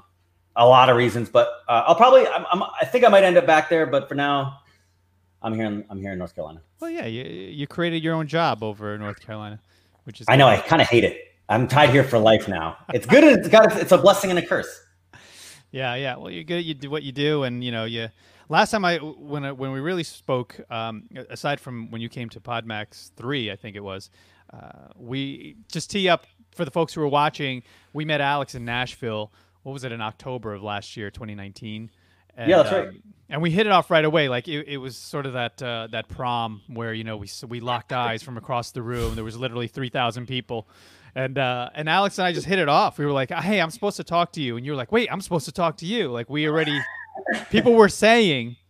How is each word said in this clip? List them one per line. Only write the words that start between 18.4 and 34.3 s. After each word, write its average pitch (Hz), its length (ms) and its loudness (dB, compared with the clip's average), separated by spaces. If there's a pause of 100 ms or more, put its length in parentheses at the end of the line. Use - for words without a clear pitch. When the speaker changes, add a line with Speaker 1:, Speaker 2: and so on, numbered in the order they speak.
Speaker 2:
Last 185 240 2
time 208 140 0
I, 175 120 2
when 147 460 -10
I, 139 80 -8
when 135 220 -8
we 135 80 -6
really 170 220 -4
spoke, - 540 -6 (140)
um, 113 320 -8 (260)
aside 143 300 -6
from 117 320 -14
when 113 100 -10
you 117 60 -8
came 117 220 -12
to 113 100 -20
PodMax 113 800 -10
three, 120 340 -6
I 95 60 -10
think 104 180 -16
it 101 80 -14
was, 98 260 -12 (440)
uh, - 420 -20
we 135 640 -12 (120)
just - 220 -10
tee 190 160 0
up 170 200 0 (280)
for 175 80 -6
the 143 80 -8
folks 165 220 -4
who 165 80 -8
are 147 80 -2
watching. 143 520 -2 (300)
We 151 140 -8
met 151 160 -2
Alex 143 340 -4
in 123 80 -12
Nashville. 117 720 -8 (300)
What 135 100 -14
was 135 100 -14
it, 127 80 -10
in 117 80 -10
October 110 540 -10
of 98 80 -12
last 104 340 -10
year, 104 140 -10
twenty 107 240 -14
nineteen? 107 560 -14 (480)
And, 120 140 -4
Speaker 1:
Yeah, 185 60 6
that's - 140 0
right. 185 180 -2
Speaker 2:
um, - 120 -20 (280)
and 147 120 -6
we 170 80 -2
hit 190 160 0
it 214 60 0
off 175 180 4
right 160 160 4
away. 156 240 2
Like, 123 180 -4